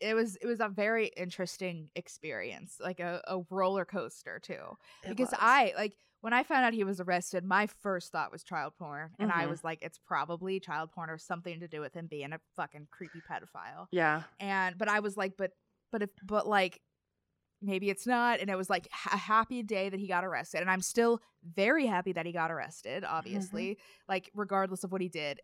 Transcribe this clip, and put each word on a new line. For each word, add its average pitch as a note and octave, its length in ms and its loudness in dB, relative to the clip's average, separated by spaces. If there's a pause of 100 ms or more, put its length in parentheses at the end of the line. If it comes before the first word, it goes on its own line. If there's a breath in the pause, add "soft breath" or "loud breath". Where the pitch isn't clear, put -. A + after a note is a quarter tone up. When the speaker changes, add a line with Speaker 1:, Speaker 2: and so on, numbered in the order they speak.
Speaker 1:
it G#3+ 140 0
was, A3+ 220 2
it - 100 -6
was A#3 120 0
a A3 100 2
very G#3 380 2
interesting F3 880 -6
experience, A#2+ 840 -8
like F3+ 180 -4
a, F3 300 -4
a F#3 100 -2 (120)
roller F#3+ 340 2
coaster B2 560 -6
too. - 360 -12 (280 loud breath)
Speaker 2:
It F#3+ 60 -6
Speaker 1:
Because A#3+ 200 0
Speaker 2:
was. - 100 0
Speaker 1:
I, A#3+ 360 8
like, G#3 200 -2 (260)
when A3+ 100 -2
I B3 100 6
found C4+ 220 2
out A#3 80 4
he A3+ 100 0
was F#3+ 180 0
arrested, F3+ 440 0
my G3 240 4
first F#3 420 -4
thought D#3 220 -2
was D3+ 100 -14
child D3+ 340 -4
porn, D3+ 340 -10 (100)
and G#3 100 0
I E3+ 120 2
Speaker 2:
Mm-hmm. E3 80 0
Speaker 1:
was D#3+ 120 -6
like, D#3+ 200 -4
"It's - 220 -10
probably F3 540 -2
child D#3+ 320 -6
porn E3 180 -8
or D#3+ 100 -8
something E3+ 420 -8
to F3 80 -10
do D#3 120 -8
with D3 140 -8
him E3 140 -8
being D3 240 -6
a D#3+ 80 -8 (160)
fucking D3+ 340 -8
creepy E3 300 -16 (100)
pedophile." C#3 640 -12
Speaker 2:
Yeah. D#3+ 300 4 (180)
Speaker 1:
And, F#3+ 360 0
but G#3 120 0
I G#3 100 6
was G#3 180 -2
like, G3 200 -2
"But, F#3+ 160 0 (400)
but G#3+ 100 -2
if, G3+ 80 -2 (140)
but, G#3 240 2
like, F#3+ 320 4 (840)
maybe G3 280 0
it's G3 180 -2
not." A#3+ 320 4
And G3 100 -2
it F#3+ 60 2
was, F#3 120 -2
like, F3+ 180 2
h-, - 260 -6
a G3+ 40 4
happy A3+ 460 2
day G3 280 0
that F#3+ 100 -4
he G3 80 -4
got F3+ 160 2
arrested, D#3+ 380 -2
and F#3 80 4
I'm F#3 120 2
still A#3 380 4 (240 soft breath)
very A#3 420 4
happy F#3 280 2
that E3 120 -2
he F3 60 -4
got E3 180 0
arrested, D#3 540 -6
Speaker 2:
Mm-hmm. - 100 -2
Speaker 1:
obviously. G3 640 -4 (300 soft breath)
Like, F#3+ 260 -2
regardless F#3+ 480 0
of F#3 80 -6
what F#3 100 -2
he F3+ 80 -2
did, D3+ 360 -4